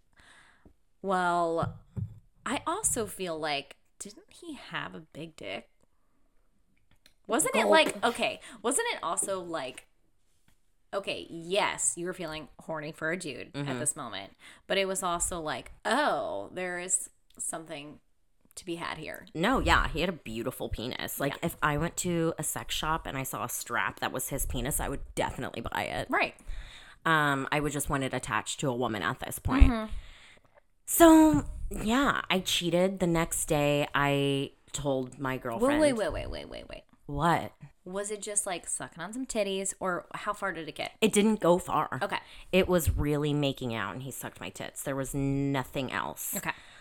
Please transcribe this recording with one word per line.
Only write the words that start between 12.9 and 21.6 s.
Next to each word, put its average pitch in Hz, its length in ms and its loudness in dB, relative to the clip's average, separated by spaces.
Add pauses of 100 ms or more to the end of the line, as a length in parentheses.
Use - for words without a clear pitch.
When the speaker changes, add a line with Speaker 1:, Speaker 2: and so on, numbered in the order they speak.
Speaker 1:
for 160 200 -2
a 165 60 0
dude 120 380 -10
at 143 100 -4
Speaker 2:
Mm-hmm. 131 140 -2
Speaker 1:
this 151 160 -2
moment, 101 380 -10 (340)
but 185 100 0
it 196 120 4
was 190 140 -4
also 175 360 -2
like, 156 320 -6 (140)
oh, 156 680 0
there 180 260 -6
is 180 300 -2 (280)
something 151 600 -10 (560)
to - 100 -16
be 175 100 -4
had 170 220 -6
here. - 360 -12
Speaker 2:
No, 202 260 2
yeah, 156 280 4
he 143 140 -2
had 180 80 2
a 190 40 -2
beautiful 117 540 -6
penis. - 540 -6
Like, 139 140 0
Speaker 1:
Yeah. - 100 -4
Speaker 2:
if 165 180 -4